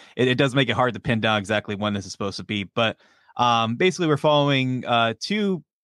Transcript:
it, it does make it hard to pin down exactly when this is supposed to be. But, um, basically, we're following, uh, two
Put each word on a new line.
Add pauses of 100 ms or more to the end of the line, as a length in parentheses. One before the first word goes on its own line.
(160)
it,
it
does
make
it
hard
to
pin
down
exactly
when
this
is
supposed
to
be.
But, (400)
um,
basically,
we're
following,
uh,
two (220)